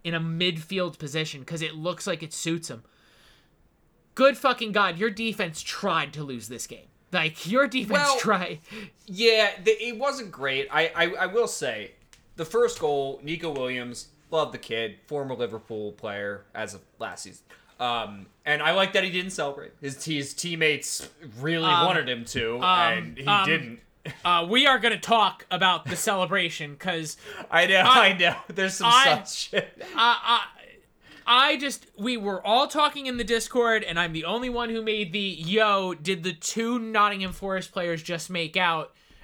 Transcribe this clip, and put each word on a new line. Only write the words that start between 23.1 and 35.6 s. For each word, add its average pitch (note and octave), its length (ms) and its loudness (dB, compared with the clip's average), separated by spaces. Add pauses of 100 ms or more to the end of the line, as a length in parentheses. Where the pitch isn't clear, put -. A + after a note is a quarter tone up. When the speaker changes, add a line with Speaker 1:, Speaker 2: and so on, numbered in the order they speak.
Speaker 2:
he C#3+ 80 -8
Speaker 1:
um, G3+ 200 4
Speaker 2:
didn't. C3+ 340 0 (220)
<laughs> - 240 -10
Speaker 1:
uh, F3 240 4
we B3+ 160 6
are C4 140 6
gonna A3 200 2
talk A3 520 2
about F3+ 340 2
the F3+ 120 -4
celebration, E3+ 800 -2
'cause E3 400 -6 (340)
Speaker 2:
I E3+ 140 6
know, F#3 200 6
Speaker 1:
I, A#3+ 240 10
Speaker 2:
I F#3+ 80 0
know. E3+ 180 2 (120)
There's F#3+ 280 -2
some A#3 140 0
Speaker 1:
I, B3 140 10 (160)
Speaker 2:
sus - 160 -12
shit. - 460 -4 (140)
Speaker 1:
I, A3+ 460 4 (840)
I, C4 240 6
I D4+ 60 0
just, C4+ 300 -6 (100)
we A#3+ 200 -2
were G3 280 -4
all A#3 220 4
talking D4 400 0
in B3+ 100 -4
the A#3+ 60 -2
Discord, A3+ 600 2
and E3+ 160 -4
I'm E3+ 140 -2
the D#3+ 120 -6
only A#3+ 240 -2
one A#3+ 200 -4
who A3+ 140 -4
made G#3+ 280 -2
the, G3+ 80 -4
"Yo, G3 760 0